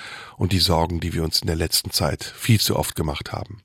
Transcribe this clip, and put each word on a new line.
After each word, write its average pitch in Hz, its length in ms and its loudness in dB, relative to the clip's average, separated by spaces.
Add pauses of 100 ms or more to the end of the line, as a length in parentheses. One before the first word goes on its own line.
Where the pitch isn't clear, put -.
(380)
und 92 160 2
die 92 60 4
Sorgen, 82 420 4
die 85 120 -4
wir 82 120 0
uns - 160 0
in - 60 -4
der 80 100 0
letzten - 340 -2
Zeit - 320 0
viel - 380 2
zu - 160 2
oft - 180 -2
gemacht 76 380 -4
haben. - 320 -10